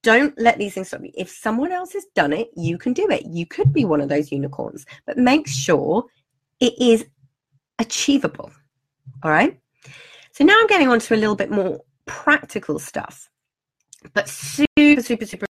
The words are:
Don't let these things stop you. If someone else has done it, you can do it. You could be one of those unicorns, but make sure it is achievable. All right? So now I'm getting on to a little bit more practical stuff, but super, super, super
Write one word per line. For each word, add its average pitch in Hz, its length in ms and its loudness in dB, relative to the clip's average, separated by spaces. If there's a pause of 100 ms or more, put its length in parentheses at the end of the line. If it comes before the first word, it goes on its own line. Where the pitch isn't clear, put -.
Don't 262 360 2
let 233 200 2
these 202 160 -6
things 190 140 -10
stop - 140 -12
you. - 120 -18
If 185 160 -10
someone 247 420 -4
else 359 200 -8
has 392 220 -10
done 147 180 0
it, - 240 -6
you 170 220 -4
can 247 140 -4
do 381 180 -2
it. - 160 -2
You 170 200 -8
could - 260 0
be 262 120 0
one 151 160 0
of 139 80 -4
those 147 220 -4
unicorns, 139 560 -10 (200)
but - 120 -6
make 254 300 2
sure 156 560 0 (560)
it 240 200 2
is 226 240 4 (720)
achievable. - 720 -2 (720)
All 156 80 -2
right? 202 280 2 (760)
So 285 120 2
now 392 140 8
I'm 453 80 6
getting 359 220 4
on 233 120 4
to - 140 -2
a - 20 2
little 214 180 0
bit 202 160 -4
more 190 300 -2 (260)
practical 220 720 -2
stuff, - 500 -12 (840)
but - 160 -4
super, 294 760 2
super, 220 240 -6
super 196 300 -12